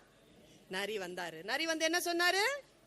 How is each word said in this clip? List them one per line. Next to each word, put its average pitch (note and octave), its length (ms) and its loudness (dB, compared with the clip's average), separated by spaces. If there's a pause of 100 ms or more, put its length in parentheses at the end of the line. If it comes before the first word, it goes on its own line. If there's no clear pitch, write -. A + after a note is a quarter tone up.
(680)
நரி G3+ 300 -4
வந்தாரு. F3 440 -8
நரி C4+ 240 -2
வந்து D#4+ 180 2
என்ன E4 140 2
சொன்னாரு? F4 440 2 (440)